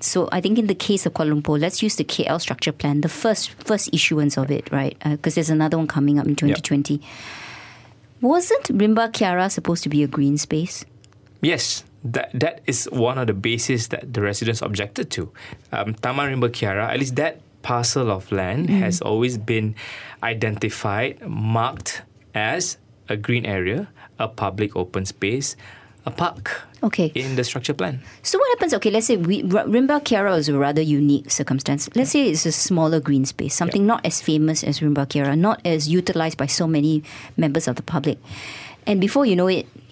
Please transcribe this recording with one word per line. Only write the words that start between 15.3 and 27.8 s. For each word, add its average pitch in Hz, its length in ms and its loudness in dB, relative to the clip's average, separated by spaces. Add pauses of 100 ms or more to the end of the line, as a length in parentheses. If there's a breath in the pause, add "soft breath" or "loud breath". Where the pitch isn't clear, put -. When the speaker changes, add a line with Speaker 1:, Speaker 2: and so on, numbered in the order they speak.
Speaker 2:
Um, 110 220 -4
Taman 139 400 -2
Rimba 123 160 2
Kiara, 104 380 -2
at 123 100 -2
least 127 180 -4
that 156 240 -2 (220)
parcel 120 480 0
of 95 220 -4
land, 101 360 -2
Speaker 1:
Mm. 196 120 4
Speaker 2:
has 180 200 0
always 120 380 0
been 107 360 -2 (480 loud breath)
identified, 110 1040 -2
marked 110 760 -2 (320)
as 123 440 -2 (300)
a 107 80 -2
green 117 300 -2
area, 101 420 -2 (300 loud breath)
a 113 100 -2
public 101 480 -4
open 92 280 -4
space, 110 520 -4 (500 loud breath)
a 131 40 -4
park - 520 -6 (200)
Speaker 1:
Okay. 185 320 0
Speaker 2:
in 131 220 -4
the 123 80 0
structure 135 300 -4
plan. 156 260 -4 (220 loud breath)